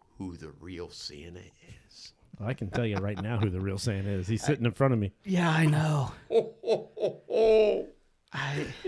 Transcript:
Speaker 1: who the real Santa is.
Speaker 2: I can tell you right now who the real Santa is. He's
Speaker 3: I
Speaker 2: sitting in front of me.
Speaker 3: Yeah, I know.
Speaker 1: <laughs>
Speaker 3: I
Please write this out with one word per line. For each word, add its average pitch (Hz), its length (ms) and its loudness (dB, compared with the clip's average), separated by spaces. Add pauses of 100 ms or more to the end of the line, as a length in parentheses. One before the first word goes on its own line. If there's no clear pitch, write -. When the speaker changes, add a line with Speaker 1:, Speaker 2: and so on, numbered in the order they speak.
(180)
Speaker 1:
who 92 180 -10
the 78 140 -14 (100)
real 87 300 -12
Santa 85 500 -14 (480)
is. - 240 -20 (300)
Speaker 2:
I 117 120 -2
can 101 160 -8
tell 117 160 0
you 101 120 0
right 98 240 -4
now 110 180 -2
who 104 100 2
the 92 120 -4
real 95 160 -2
Santa 98 320 -2
is. 92 180 -2
He's 107 160 -2
Speaker 3:
I - 40 -4
Speaker 2:
sitting 131 180 2
in 113 80 0
front 135 200 4
of 110 60 2
me. 98 140 -2 (100)
Speaker 3:
Yeah, 175 260 2
I 160 180 4
know. 151 440 2 (180)
Speaker 1:
<laughs> 220 1600 2 (480)
Speaker 3:
I 143 320 -4 (220)